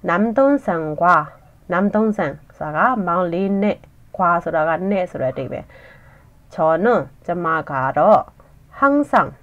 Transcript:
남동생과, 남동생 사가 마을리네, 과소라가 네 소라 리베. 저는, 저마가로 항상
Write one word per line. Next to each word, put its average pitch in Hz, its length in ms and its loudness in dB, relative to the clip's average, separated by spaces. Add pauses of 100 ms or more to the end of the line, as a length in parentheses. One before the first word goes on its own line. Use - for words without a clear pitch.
남동생과, 175 1400 0 (320)
남동생 190 680 0 (120)
사가 160 460 -2
마을리네, 185 840 -2 (320)
과소라가 165 680 0
네 190 280 -2
소라 135 240 -4
리베. - 340 -10 (840)
저는, 170 600 0 (140)
저마가로 160 1000 0 (460)
항상 277 720 0